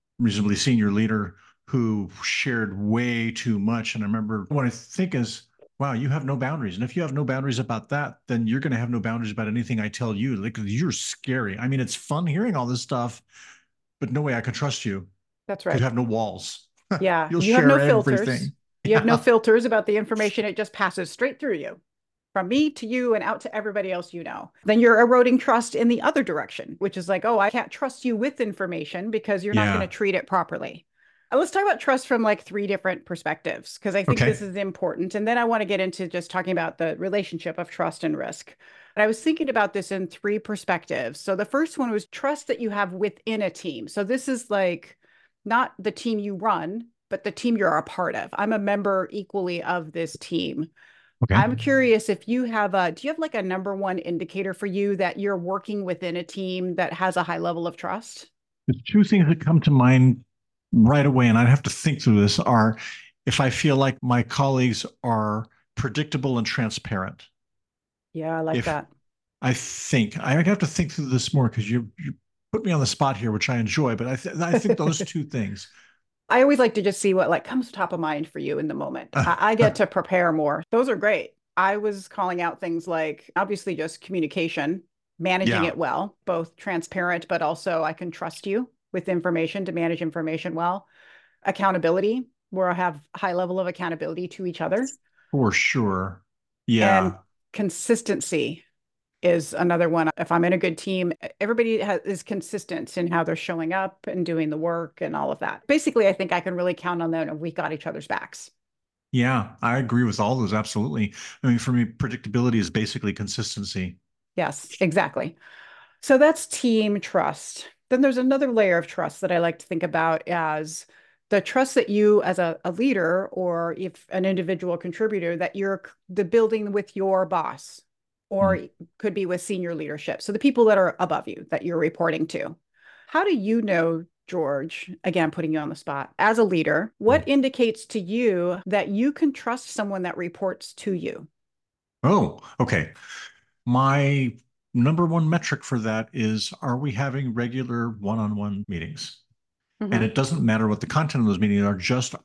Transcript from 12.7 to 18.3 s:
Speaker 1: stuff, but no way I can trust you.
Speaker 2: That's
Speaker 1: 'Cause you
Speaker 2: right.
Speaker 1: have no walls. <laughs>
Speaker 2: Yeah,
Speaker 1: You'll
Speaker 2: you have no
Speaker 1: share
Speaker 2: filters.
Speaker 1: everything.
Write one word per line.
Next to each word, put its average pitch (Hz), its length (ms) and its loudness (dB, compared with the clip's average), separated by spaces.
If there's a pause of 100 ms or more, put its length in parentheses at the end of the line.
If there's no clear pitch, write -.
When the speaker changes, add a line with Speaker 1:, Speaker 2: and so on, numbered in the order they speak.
Speaker 1:
stuff, 120 400 -6 (760)
but 120 120 -4
no 147 100 -2
way 143 120 0
I 117 80 -2
can 120 120 -4
trust - 320 -4
you. 98 220 -6 (400)
Speaker 2:
That's 196 180 -8
Speaker 1:
'Cause 156 140 2
you 113 40 4
Speaker 2:
right. - 0 -
Speaker 1:
have 127 120 0
no 123 80 0
walls. 107 640 -4 (220)
<laughs> 180 100 0
Speaker 2:
Yeah, 170 320 2
Speaker 1:
You'll 165 100 2
Speaker 2:
you 208 120 4
have 247 120 8
no 277 120 8
Speaker 1:
share - 20 6
Speaker 2:
filters. 139 420 4
Speaker 1:
everything. 131 300 -2 (320)